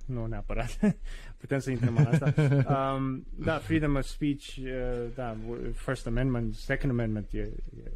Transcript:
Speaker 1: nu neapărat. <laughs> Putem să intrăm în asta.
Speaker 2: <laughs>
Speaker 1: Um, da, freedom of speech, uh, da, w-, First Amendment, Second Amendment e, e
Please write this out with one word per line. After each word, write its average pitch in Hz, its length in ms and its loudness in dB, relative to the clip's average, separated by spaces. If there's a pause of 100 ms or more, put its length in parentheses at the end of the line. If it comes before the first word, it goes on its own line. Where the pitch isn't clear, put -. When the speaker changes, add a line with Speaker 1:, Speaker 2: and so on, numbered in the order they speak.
Speaker 1:
nu 120 200 -4
neapărat. 110 540 -2 (280)
<laughs> - 320 -12
Putem 139 200 0
să 131 120 -4
intrăm 120 260 2
în 147 80 10
asta. 151 300 4
Speaker 2:
<laughs> 135 600 4
Speaker 1:
Um, 135 300 -2 (140)
da, 160 180 0
freedom 147 380 2
of 135 80 2
speech, - 540 -4
uh, 131 80 -8 (500)
da, 120 200 -4 (120)
w-, 117 260 -4
First - 340 -4
Amendment, 120 480 2
Second 135 360 0
Amendment 110 420 0
e, - 60 -2
e 87 120 -4 (440)